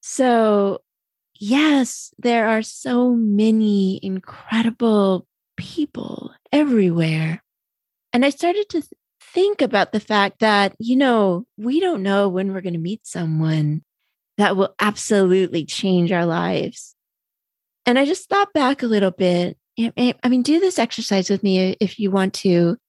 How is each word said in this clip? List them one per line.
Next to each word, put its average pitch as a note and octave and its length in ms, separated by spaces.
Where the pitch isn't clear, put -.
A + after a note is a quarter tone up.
So, A3 800
yes, C4+ 800
there A#3 320
are A3 140
so B3 480
many G#3+ 920
incredible G#3 1200
people - 800
everywhere. E3+ 920
And A#3+ 140
I C#4+ 60
started F4+ 380
to D#4+ 120
th-, - 120
think G4+ 400
about G#3 300
the G#3+ 80
fact G3+ 400
that, G#3 400
you A#3 160
know, A3+ 500
we B3 240
don't E4+ 220
know G3 260
when F#3+ 240
we're F#3+ 100
gonna F3 180
meet F3+ 260
someone D#3 800
that G3+ 200
will F#3+ 220
absolutely F#3+ 840
change F3+ 460
our F3 140
lives. E3+ 680
And B3 140
I C#4 60
just E4 220
thought G4+ 260
back C#4 280
a B3 60
little G3+ 240
bit. F3+ 460
I, A3+ 180
I, B3 260
I B3+ 60
mean, B3+ 120
do D4 180
this F#4 200
exercise G#3+ 500
with G3 140
me F#3 360
if - 200
you G3+ 100
want F#3+ 260
to. F3 420